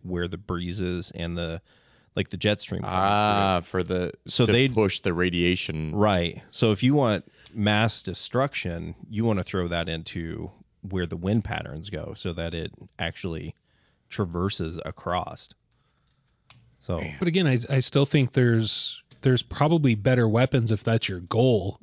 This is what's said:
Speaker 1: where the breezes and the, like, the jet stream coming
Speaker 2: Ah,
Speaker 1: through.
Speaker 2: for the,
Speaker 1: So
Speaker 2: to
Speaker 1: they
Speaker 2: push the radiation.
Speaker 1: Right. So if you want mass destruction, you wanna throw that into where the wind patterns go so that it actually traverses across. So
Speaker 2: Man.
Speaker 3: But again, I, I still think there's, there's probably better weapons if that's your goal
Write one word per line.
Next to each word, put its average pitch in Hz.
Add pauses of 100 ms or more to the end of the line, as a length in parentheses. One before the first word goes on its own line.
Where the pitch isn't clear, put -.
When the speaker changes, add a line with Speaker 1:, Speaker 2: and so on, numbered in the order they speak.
Speaker 1:
where 87
the -
breezes 90
and 85
the, 82 (540)
like, 95
the -
jet 104
stream 92
coming 92
Speaker 2:
Ah, 101
Speaker 1:
through. -
Speaker 2:
for 92
the, 90 (160)
Speaker 1:
So 120
Speaker 2:
to 107
Speaker 1:
they 127
Speaker 2:
push 110
the 95
radiation. 87
Speaker 1:
Right. 92 (120)
So 113
if 104
you 135
want 117 (280)
mass 104
destruction, 87 (140)
you 107
wanna 104
throw 90
that 85
into 82 (360)
where 92
the 85
wind 98
patterns 78
go 76
so -
that 85
it 82 (260)
actually 85 (520)
traverses 87
across. - (1300)
So 87
Speaker 2:
Man. 78
Speaker 3:
But 175
again, 170
I, 127 (100)
I 135
still 139
think 135
there's, 117 (180)
there's 127
probably 147
better 120
weapons 117
if 107
that's 113
your 92
goal 107